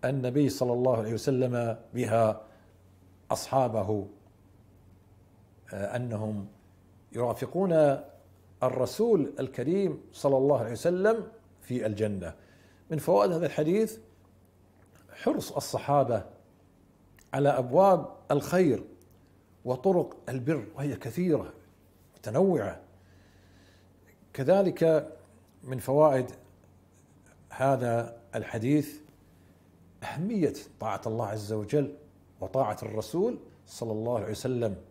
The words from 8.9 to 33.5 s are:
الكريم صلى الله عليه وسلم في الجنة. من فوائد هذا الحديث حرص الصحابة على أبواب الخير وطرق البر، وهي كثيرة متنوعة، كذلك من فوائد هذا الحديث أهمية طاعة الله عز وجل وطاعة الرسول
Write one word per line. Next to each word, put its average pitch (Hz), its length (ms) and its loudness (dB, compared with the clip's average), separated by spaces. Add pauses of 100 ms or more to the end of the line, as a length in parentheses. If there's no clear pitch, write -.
الكريم 151 600 -2 (120)
صلى 135 240 2
الله 139 220 4
عليه 113 120 -4
وسلم 185 560 0 (340)
في 123 240 -4
الجنة. 101 480 -2 (580)
من 160 60 -2
فوائد 190 340 4
هذا 165 140 0
الحديث 180 520 0 (1160)
حرص - 380 -4
الصحابة 123 760 0 (1080)
على 139 160 4
أبواب 143 600 4 (220)
الخير 143 520 2 (840)
وطرق 156 520 0 (120)
البر، 127 460 -2
وهي 135 200 -4
كثيرة 147 580 -2 (600)
متنوعة، 123 680 0 (1500)
كذلك 160 800 2 (500)
من 127 160 -8
فوائد 135 520 4 (1160)
هذا 120 680 0 (180)
الحديث 120 640 -2 (1040)
أهمية 170 500 -2 (260)
طاعة 104 260 -6
الله 113 220 -2
عز 104 260 -6
وجل 113 420 -2 (460)
وطاعة 104 420 -2
الرسول 131 540 -4 (300)